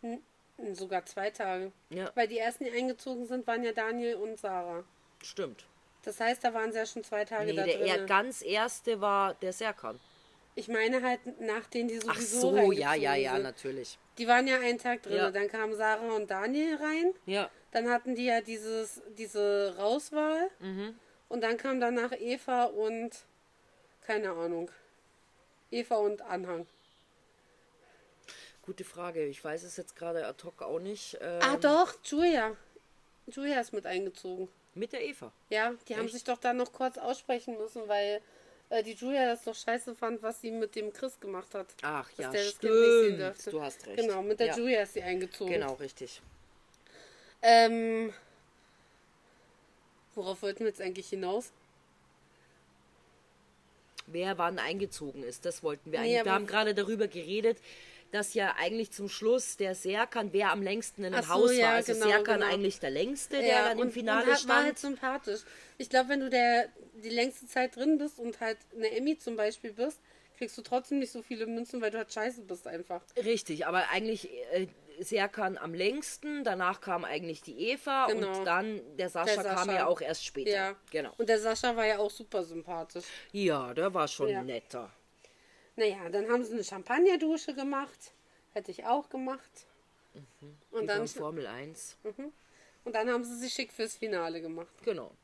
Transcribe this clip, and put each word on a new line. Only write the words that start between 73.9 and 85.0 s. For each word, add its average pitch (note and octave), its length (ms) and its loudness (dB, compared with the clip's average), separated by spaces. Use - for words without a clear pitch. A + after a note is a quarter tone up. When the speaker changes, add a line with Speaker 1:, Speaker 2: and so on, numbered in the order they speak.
Speaker 2:
eigentlich, G#3 380 -2
äh, F#3 140 2
Serkan G3 540 0
am E3 160 -8
längsten, C#4 720 -2
danach F#3+ 380 0
kam F3 240 -2
eigentlich D#3+ 340 -6
die - 180 -14
Eva C4+ 380 0
Speaker 1:
Genau. G3 320 0
Speaker 2:
und F#3+ 40 -4
dann F#3 380 0
der F#3 100 -2
Sascha G3 340 2
Speaker 1:
Der - 20 -2
Speaker 2:
kam F#3+ 140 0
Speaker 1:
Sascha. G3 60 0
Speaker 2:
ja D#3 120 4
auch E3+ 160 2
erst D#3 240 -4
später. C#3 240 -4
Speaker 1:
Ja. G3 260 0
Speaker 2:
Genau. C#3+ 260 -4
Speaker 1:
Und A#3 120 0
der A3 120 6
Sascha A3+ 340 2
war A3+ 120 2
ja G#3+ 140 2
auch G#3 100 2
super G#3 340 -6
sympathisch. E3 600 -8
Speaker 2:
Ja, D3+ 400 2
der F3+ 220 0
war D#3+ 140 2
schon C#3 200 0
Speaker 1:
Ja. C3 140 0
Speaker 2:
netter. A#2+ 480 -8